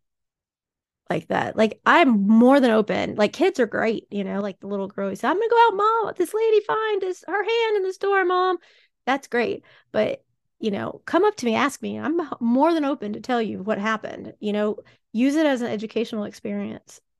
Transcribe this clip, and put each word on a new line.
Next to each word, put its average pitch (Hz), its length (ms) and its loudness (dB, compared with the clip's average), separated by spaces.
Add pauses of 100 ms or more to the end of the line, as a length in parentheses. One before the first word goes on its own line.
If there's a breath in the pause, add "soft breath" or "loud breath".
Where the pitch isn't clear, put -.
(1120)
like 170 180 -4
that. - 280 -2
Like, 214 300 0
I'm 240 420 4
more 247 320 8
than 240 100 4
open. 214 460 0
Like, 208 160 2
kids 359 260 0
are 233 80 2
great, 214 440 -2
you 202 140 -4
know, 190 160 -4
like, 202 200 -8
the 196 80 -14
little 196 200 -4
girl 196 200 -6
who 190 80 -6
said, 233 140 -2
"I'm 330 60 0
gonna 440 140 -2
go 466 180 6
out, 381 80 0
Mom. 440 400 0
This 349 180 -4
lady 440 260 4
find 427 420 -2
this, 370 240 -8
her 392 160 -2
hand 453 340 0
in 381 60 0
this 381 160 -4
door, 392 260 0
Mom." 359 340 0 (480 soft breath)
That's 262 200 -2
great. 226 380 -4 (260 soft breath)
But, - 320 -2 (380)
you 220 100 -2
know, 113 360 -6
come 339 180 2
up 415 120 2
to 240 100 -6
me, 220 80 0
ask 247 280 -2
me. 208 160 -8
I'm 294 220 -2
h-, 302 80 -4 (120)
more 262 340 2
than 302 100 0
open 277 300 -4
to 220 60 -10
tell 240 220 -2
you 196 200 -6
what 208 160 -4
happened. - 600 -6
You 208 140 -6
know, 208 240 -2 (360 soft breath)
use 262 220 2
it 311 120 4
as 262 160 0
an 226 60 -4
educational 220 560 -4
experience 202 760 -10 (200)